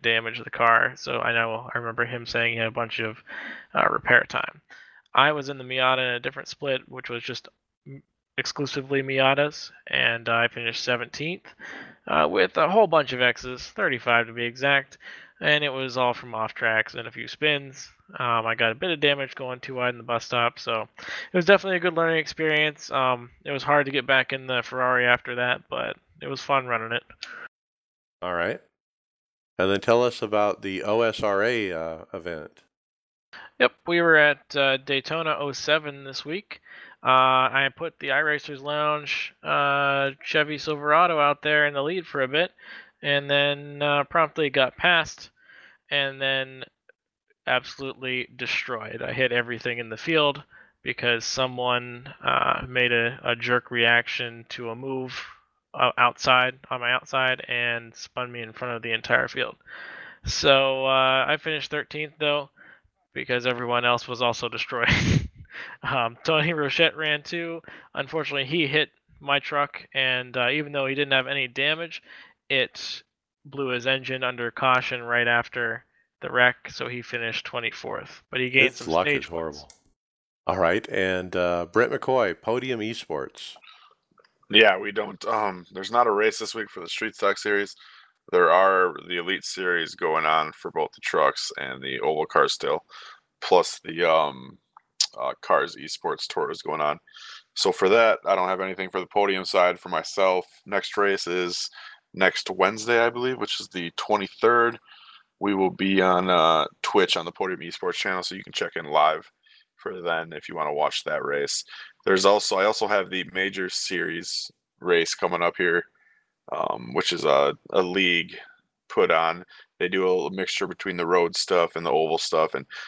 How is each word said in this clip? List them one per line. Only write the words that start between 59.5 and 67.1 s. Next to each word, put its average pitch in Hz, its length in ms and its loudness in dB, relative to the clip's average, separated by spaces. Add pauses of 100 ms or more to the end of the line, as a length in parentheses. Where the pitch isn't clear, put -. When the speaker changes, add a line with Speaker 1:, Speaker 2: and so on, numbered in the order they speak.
Speaker 1:
So, 135 640 4
uh, 131 400 4
I 147 140 0
finished 156 300 -6
thirteenth, 151 480 -8
though, 147 320 -2 (640)
because 127 340 -4
everyone 120 380 0
else 120 240 2
was 123 140 -6
also 120 260 -2
destroyed. 117 400 -4
<laughs> - 420 2 (520)
Um, 120 400 -2
Tony 160 300 2
Rochette 151 460 0
ran 151 240 -2